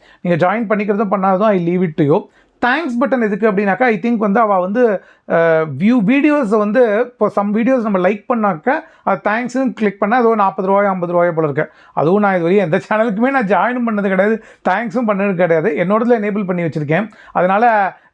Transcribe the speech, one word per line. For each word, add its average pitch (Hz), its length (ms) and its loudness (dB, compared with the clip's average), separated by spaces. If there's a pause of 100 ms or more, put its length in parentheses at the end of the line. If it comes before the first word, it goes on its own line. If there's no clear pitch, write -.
(200)
நீங்க 175 260 0
ஜாயின் 220 180 0
பண்ணிக்கிறதும் 202 460 -2
பண்ணாததும் 190 320 0
I 185 340 2
leave 180 60 0
it 170 140 -2
to 160 80 0
you. 175 200 2 (420)
தேங்க்ஸ் 262 380 -2
பட்டன் 247 160 -2
எதுக்கு 214 300 0
அப்படின்னாக்கா, 196 320 0
I 233 200 0
think 240 140 0
வந்து 208 240 0
அவ 202 200 2
வந்து, 208 420 0 (280)
அ, 165 340 2 (140)
வியூ 220 180 2 (100)
வீடியோஸை 277 520 2
வந்து 214 420 2
இப்போ 214 360 -2
some 202 180 0
வீடியோஸ் 240 280 2
நம்ம 190 260 0
லைக் 208 160 -4 (100)
பண்ணாக்கா 208 380 -2 (320)
அது 196 160 0 (100)
தேங்க்ஸ்னு 247 420 -2
கிளிக் 202 260 -2
பண்ணா 214 180 0
அது 240 100 2
ஒரு 226 100 2
நாற்பது 190 320 0
ரூபாயோ 202 200 2
ஐம்பது 175 240 -4
ரூபாயோ 175 200 2
போல 160 160 0
இருக்கு. 143 240 -4 (200)
அதுவும் 175 300 2
நான் 196 120 2
இது 180 80 0
வரையும் 190 220 2
எந்த 170 240 0
சேனலுக்குமே 226 420 0
நான் 262 160 0
ஜாயின் 226 420 0
பண்ணது 208 200 -2
கிடையாது, 202 360 0 (240)
தேங்க்ஸும் 214 400 -2
பண்ணது 202 260 -2
கிடையாது. 165 360 0
என்னோடதுல 220 520 0
எனேபிள் 208 240 -4
பண்ணி 180 160 -4
வச்சிருக்கேன். 160 480 -2 (220)
அதனால, 196 640 0 (200)